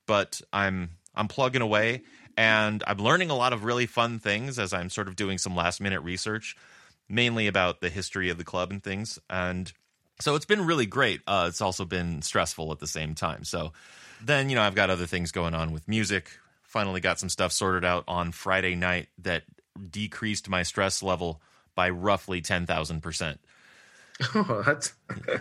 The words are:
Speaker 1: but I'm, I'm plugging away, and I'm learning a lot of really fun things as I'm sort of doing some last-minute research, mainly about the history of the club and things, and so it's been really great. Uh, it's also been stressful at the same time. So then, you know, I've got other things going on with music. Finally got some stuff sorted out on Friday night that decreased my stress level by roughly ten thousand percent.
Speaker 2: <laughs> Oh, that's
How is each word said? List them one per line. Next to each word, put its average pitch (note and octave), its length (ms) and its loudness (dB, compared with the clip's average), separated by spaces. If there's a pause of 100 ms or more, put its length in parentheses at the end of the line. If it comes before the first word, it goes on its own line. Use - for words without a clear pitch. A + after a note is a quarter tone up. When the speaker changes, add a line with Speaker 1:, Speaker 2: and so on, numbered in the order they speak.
Speaker 1:
but G2+ 340 2 (120)
I'm, F#2+ 380 0 (260)
I'm G#2+ 100 0
plugging B2+ 360 0
away, A2 400 2 (340)
and G#2+ 500 4
I'm G2 120 -2
learning D#3+ 320 2
a C#3 60 0
lot B2 160 4
of G#2 120 -4
really A#2+ 220 2
fun A#2 340 0
things A#2+ 400 -2
as F#2+ 120 -2
I'm F2+ 180 -4
sort G2+ 180 -4
of F#2 80 -12
doing F#2+ 220 -2
some F#2 180 -4
last-minute F2+ 460 0
research, F#2 540 -6 (520)
mainly A2+ 400 2
about F#2 320 2
the F2+ 80 0
history F2+ 420 -4
of E2+ 80 -4
the F2 60 -8
club F2+ 260 -4
and G2 100 -8
things, G2+ 380 -6 (100)
and F2+ 440 -4 (480)
so D3 140 2
it's D3+ 100 0
been G#3 220 4
really D3+ 200 4
great. G#2+ 420 2
Uh, F#2 180 4
it's F2 140 -2
also F#2+ 240 0
been E2+ 380 -2
stressful E2 500 0
at D#2 80 -8
the D2+ 80 -8
same D#2 260 -4
time. D2+ 300 -4
So D#2+ 280 -6 (480)
then, C3+ 300 2
you B2+ 60 2
know, A2+ 60 6
I've G2+ 120 4
got G2 160 6
other F2 160 0
things F2 240 -2
going E2+ 240 -2
on D#2+ 160 0
with D#2 160 -6
music. G#2 540 0 (240)
Finally G2 360 -2
got F2+ 200 0
some F#2+ 80 -4
stuff F2+ 240 0
sorted F#2 320 2
out F2+ 240 2
on F2 240 -2
Friday F#2 420 0
night F2 440 -2
that F2 260 -4 (460)
decreased G#2 580 -6
my F2+ 160 0
stress F#2+ 400 0
level F2 360 -2 (360)
by F2+ 140 4
roughly F#2 500 0
ten F2 260 0
thousand D#2+ 340 -2
percent. D#2 380 -6 (800)
Speaker 2:
<laughs> B2+ 160 -2
Oh, D#3 320 0
that's - 260 0 (480)